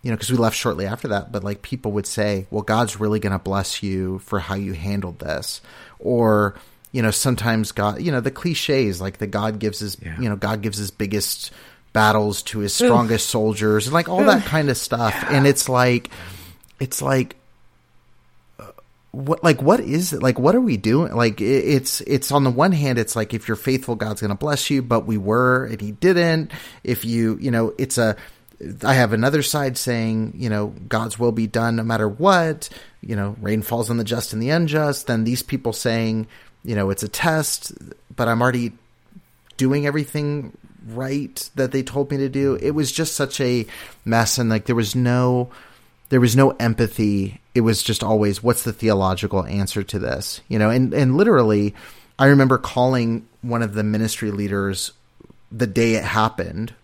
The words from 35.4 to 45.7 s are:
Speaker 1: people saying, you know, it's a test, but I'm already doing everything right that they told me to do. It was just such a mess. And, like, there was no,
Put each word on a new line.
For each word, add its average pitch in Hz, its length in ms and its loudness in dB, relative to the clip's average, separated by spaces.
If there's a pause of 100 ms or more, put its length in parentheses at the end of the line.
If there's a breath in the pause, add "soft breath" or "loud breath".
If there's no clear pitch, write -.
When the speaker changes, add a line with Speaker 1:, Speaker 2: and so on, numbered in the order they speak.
Speaker 1:
people 127 300 -4
saying, 113 540 0 (360 loud breath)
you 120 120 -6
know, 98 160 2
it's 98 120 -4
a 107 60 -6
test, - 640 -2 (420)
but 117 140 0
I'm 117 140 2
already 120 300 0 (840)
doing 143 300 2
everything 147 680 -4 (360)
right 131 640 -6
that 131 180 -2
they 135 100 0
told 139 280 -4
me 143 80 -2
to 139 100 0
do. 139 320 0
It 151 120 0
was 151 200 0
just 160 240 -2
such 139 240 -4
a 123 260 0 (380 loud breath)
mess. 113 320 2
And, 117 140 0
like, 110 160 0
there 120 100 2
was 107 180 0
no, 123 540 2 (600 loud breath)